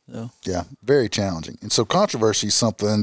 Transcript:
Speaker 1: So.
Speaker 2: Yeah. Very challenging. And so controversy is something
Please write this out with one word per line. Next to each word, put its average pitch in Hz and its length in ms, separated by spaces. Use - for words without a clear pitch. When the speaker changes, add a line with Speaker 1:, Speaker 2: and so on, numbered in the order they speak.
Speaker 1:
So. 117 200
Speaker 2:
Yeah. 90 180
Very 123 260
challenging. 90 520
And 104 120
so 117 120
controversy 110 640
is 101 80
something 107 480